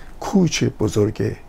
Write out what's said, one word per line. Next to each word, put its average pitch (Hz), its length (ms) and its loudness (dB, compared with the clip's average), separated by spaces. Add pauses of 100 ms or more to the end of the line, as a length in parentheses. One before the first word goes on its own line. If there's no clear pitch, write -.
(200)
کوچ 175 440 2
بزرگ 107 720 0 (140)